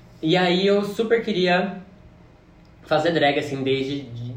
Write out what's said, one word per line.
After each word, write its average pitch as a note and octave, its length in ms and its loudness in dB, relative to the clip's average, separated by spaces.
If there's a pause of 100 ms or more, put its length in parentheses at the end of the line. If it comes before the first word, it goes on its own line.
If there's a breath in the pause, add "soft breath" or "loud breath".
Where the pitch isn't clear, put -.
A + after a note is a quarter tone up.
(220 soft breath)
E D#3+ 140 2
aí F#3 300 2
eu G3+ 180 4
super A3+ 380 0
queria F#3 560 0 (1040)
fazer D#3+ 300 0
drag, D3 260 2
assim, C3+ 240 -4
desde C3+ 400 -2
de, A#2+ 340 -12